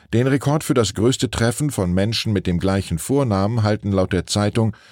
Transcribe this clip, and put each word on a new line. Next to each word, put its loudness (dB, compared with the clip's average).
Den 4
Rekord 0
für 0
das 2
größte 0
Treffen -2
von 0
Menschen 0
mit 0
dem 0
gleichen -2
Vornamen 0
halten 0
laut 0
der 0
Zeitung 0